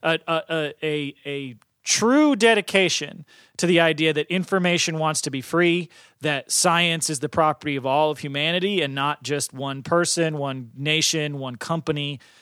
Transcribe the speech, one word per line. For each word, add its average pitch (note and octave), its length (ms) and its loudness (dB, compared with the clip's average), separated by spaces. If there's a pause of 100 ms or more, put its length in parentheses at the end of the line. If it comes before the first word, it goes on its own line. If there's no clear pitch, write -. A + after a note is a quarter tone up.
a, E3 240 0
a, D#3+ 220 0
a, D3+ 240 -2 (100)
a, D3+ 320 -4 (100)
a C#3 300 -10 (300)
true C#4 500 4
dedication F#3+ 880 2 (320)
to - 80 0
the E3+ 140 6
idea D#3+ 320 4
that D3 160 -2
information F3 720 0
wants D#3 220 -2
to D3 100 -6
be C3+ 80 -6
free, E3+ 480 2 (340)
that D3 300 -4
science E3+ 580 2
is C#3+ 120 -4
the D3 80 -4
property D3+ 480 0
of B2+ 80 -6
all D3+ 260 2
of C#3+ 80 -8
humanity E3+ 640 -2
and C3+ 120 -2
not C#3 300 -2
just C#3+ 300 -4
one C3+ 300 -8
person, E3+ 540 0
one C3 380 -6
nation, D3+ 640 0
one B2+ 160 -10
company, D3 640 -4 (220)